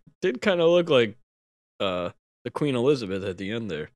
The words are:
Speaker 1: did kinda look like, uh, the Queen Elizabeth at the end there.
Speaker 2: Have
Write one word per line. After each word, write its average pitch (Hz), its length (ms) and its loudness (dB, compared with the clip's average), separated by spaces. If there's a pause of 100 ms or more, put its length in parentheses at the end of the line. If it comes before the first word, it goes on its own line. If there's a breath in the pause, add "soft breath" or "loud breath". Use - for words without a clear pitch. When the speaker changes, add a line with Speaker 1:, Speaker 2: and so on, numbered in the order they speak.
(220)
Speaker 1:
did 190 200 -2
kinda 175 240 2
look 170 240 4
like, 120 280 4 (640)
uh, 90 300 -2 (340)
the 120 60 -10
Queen 143 240 -2
Elizabeth 117 480 0
at 92 140 -6
the 95 140 -6
end 113 180 -6
there. 76 160 -6
Speaker 2:
Have - 100 -14